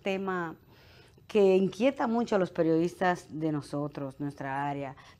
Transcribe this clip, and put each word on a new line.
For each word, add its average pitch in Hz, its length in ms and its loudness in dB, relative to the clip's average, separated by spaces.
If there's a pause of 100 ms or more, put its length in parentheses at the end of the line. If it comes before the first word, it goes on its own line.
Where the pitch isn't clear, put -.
tema 190 540 -4 (720)
que 196 280 6
inquieta 240 500 2
mucho 233 300 0
a 185 40 4
los 180 120 0
periodistas 175 800 2
de 156 200 -2
nosotros, 143 680 -6
nuestra 139 500 -6
área, 139 260 -8 (240)